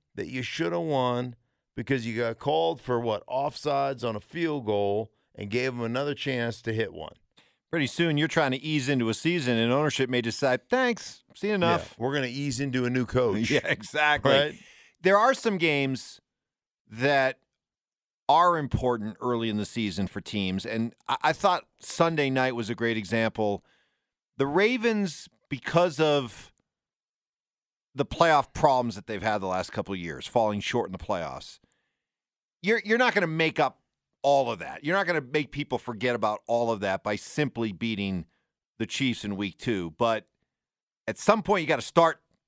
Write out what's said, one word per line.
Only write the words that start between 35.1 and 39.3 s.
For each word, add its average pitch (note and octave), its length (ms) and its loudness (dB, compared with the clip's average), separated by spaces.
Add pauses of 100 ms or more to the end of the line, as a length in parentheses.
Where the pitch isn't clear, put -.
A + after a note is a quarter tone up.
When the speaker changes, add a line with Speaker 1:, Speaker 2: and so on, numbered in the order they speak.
Speaker 2:
make C#3 280 -4
people C3+ 280 -4
forget A#2+ 360 -2
about G#2+ 320 -2
all A#2 240 2
of G#2+ 100 -2
that F#2+ 220 0
by G#2+ 140 -2
simply A#2 560 -4
beating G2 540 -4 (520)
the A2+ 80 -4
Chiefs B2+ 380 -2
in G2+ 100 -6